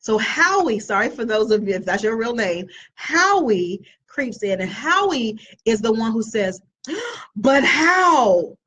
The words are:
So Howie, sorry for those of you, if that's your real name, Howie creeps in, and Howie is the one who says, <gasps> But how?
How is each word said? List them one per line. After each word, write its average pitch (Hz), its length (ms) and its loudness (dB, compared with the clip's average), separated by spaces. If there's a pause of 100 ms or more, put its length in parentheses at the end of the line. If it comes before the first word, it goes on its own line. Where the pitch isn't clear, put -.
So 214 180 -2
Howie, 320 600 0
sorry 208 320 -2
for 233 140 -8
those 220 260 0
of 214 160 2
you, 196 80 -2
if 180 100 -4
that's 185 180 -2
your 220 140 -2
real 233 180 -4
name, 185 340 -4 (260)
Howie 277 920 0 (200)
creeps 247 360 -8
in, 190 180 -2
and 185 100 -6
Howie 262 680 -2 (260)
is 220 160 2
the 220 120 0
one 226 200 -2
who 220 100 -2
says, 202 380 -4 (220)
<gasps> 453 540 -10
But 269 280 4
how? 285 920 4 (100)